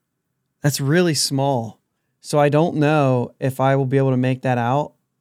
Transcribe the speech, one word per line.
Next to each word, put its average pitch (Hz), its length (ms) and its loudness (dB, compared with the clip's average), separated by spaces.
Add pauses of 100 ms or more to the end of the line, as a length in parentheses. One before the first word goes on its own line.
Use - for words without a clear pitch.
(600)
that's 143 200 -2
really 160 340 2
small. 135 640 -4 (400)
So - 200 -2
I 147 80 4
don't 151 280 2
know 143 600 0
if 135 220 -4
I 135 160 2
will 139 100 0
be 135 120 0
able 135 120 2
to 127 60 0
make 127 260 -2
that 127 160 0
out, 127 360 -2 (260)